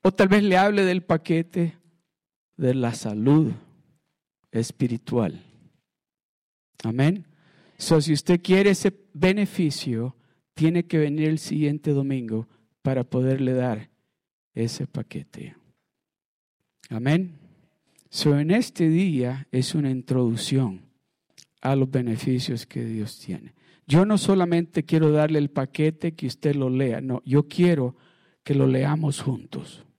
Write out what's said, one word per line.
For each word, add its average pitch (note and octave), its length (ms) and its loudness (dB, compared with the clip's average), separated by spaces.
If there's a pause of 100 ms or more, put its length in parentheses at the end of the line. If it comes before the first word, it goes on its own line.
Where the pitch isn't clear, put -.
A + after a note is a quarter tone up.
O F#3 100 2
tal F#3+ 180 2
vez G3+ 140 6
le F#3+ 140 4
hable G3+ 300 4
del F3+ 160 0
paquete E3 720 -2 (800)
de C3 180 0
la A#2+ 200 -2
salud A#2+ 580 0 (960)
espiritual. A2+ 960 -4 (1400)
Amén. C#3 440 0 (540)
So, D#3+ 200 4
si D3+ 120 0
usted F3 300 0
quiere G3 280 4
ese F#3+ 220 2 (220)
beneficio, D3+ 1000 -2 (380)
tiene E3+ 320 2
que E3+ 120 0
venir D3+ 300 0
el D#3 100 0
siguiente D3+ 540 -2
domingo B2+ 560 -4 (340)
para C3+ 220 0
poderle C3 480 0
dar B2 360 -4 (640)
ese A#2 360 -6
paquete. - 680 -12 (1400)
Amén. D3+ 480 -2 (720)
So, D3 260 2
en D3 140 0
este F#3 380 0
día C#3+ 640 0
es B2+ 240 -2
una C#3+ 140 0
introducción B2 920 -2 (760)
a C3+ 160 0
los C3+ 120 2
beneficios B2 800 -4
que A#2 180 -8
Dios A2 360 -8
tiene. - 340 -12 (320)
Yo E3 180 4
no G#3 140 2
solamente E3+ 680 0
quiero D#3 280 4
darle D3+ 260 2
el C#3+ 120 0
paquete D#3 680 -2
que - 100 -8
usted C#3+ 300 -2
lo C3 140 -2
lea, B2+ 300 0
no, C3 240 -6
yo C#3 220 2
quiero D3 500 0 (460)
que C#3+ 140 -2
lo C3+ 100 4
leamos C#3+ 540 0
juntos. - 640 -8 (140)